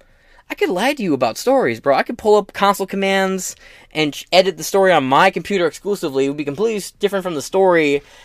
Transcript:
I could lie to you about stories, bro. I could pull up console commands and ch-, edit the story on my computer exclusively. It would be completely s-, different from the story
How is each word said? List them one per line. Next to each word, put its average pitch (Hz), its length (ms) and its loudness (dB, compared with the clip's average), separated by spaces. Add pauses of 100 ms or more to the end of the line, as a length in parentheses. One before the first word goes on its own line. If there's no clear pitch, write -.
(500)
I 302 60 -10
could 392 140 -2
lie 220 240 -2
to 226 100 -6
you 170 100 0
about 127 240 -2
stories, 196 440 0
bro. 139 120 2
I 151 100 2
could 247 140 -8
pull 214 200 2
up 196 160 -2
console 196 340 0
commands 196 720 -2 (340)
and 156 220 -2
ch-, - 180 -16
edit 180 240 4
the 156 80 -14
story 190 300 2
on 156 100 4
my 143 260 4
computer 180 380 -2
exclusively. 147 580 -4
It 139 40 -2
would 143 80 -6
be 151 80 -8
completely 202 320 -4
s-, 185 140 -10
different 196 320 -4
from 180 120 -6
the 139 60 -4
story 165 600 2 (240)